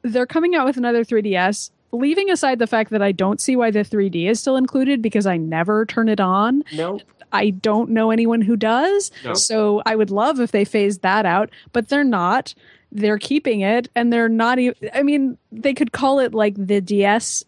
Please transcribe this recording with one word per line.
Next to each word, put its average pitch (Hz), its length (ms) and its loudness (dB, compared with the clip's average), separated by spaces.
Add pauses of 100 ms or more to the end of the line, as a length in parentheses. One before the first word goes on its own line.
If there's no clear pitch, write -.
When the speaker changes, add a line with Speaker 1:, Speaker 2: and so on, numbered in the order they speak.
Speaker 1:
they're 247 240 0
coming 339 260 0
out 269 140 2
with 254 100 0
another 240 260 0
three 214 200 0
D 196 120 -2
S, 185 360 0 (200)
leaving 311 380 0
aside 269 300 0
the 226 80 2
fact 220 240 0
that 214 100 0
I 202 100 2
don't 190 300 -2
see 262 140 0
why 233 160 2
the 208 120 0
three 202 260 0
D 170 180 -2
is 220 120 0
still 262 180 0
included 262 440 0
because 208 240 0
I 180 120 0
never 170 500 0
turn 226 220 0
it 214 100 0
on. 208 440 2 (100)
Speaker 2:
Nope. 202 280 -6 (300)
Speaker 1:
I 214 180 0
don't 214 400 -2
know 220 220 2
anyone 226 300 2
who 220 140 2
does. 269 540 0 (140)
Speaker 3:
No. 233 100 -6
Speaker 1:
So 208 540 0
I 220 80 0
would 208 160 0
love 254 280 0
if 233 120 -2
they 202 120 2
phased 202 380 -2
that 202 240 2
out, 185 240 0 (240)
but 233 160 -2
they're 285 140 2
not. 214 500 0 (380)
They're 208 260 0
keeping 254 420 -2
it, 226 340 0
and 240 200 2
they're 233 160 2
not 226 280 2
e-, 247 140 2 (220)
I 269 100 0
mean, 277 340 0 (140)
they 226 220 -2
could 254 180 -2
call 277 280 0
it, 233 140 0
like, 208 220 0
the 202 240 0
D 196 240 0
S 208 440 0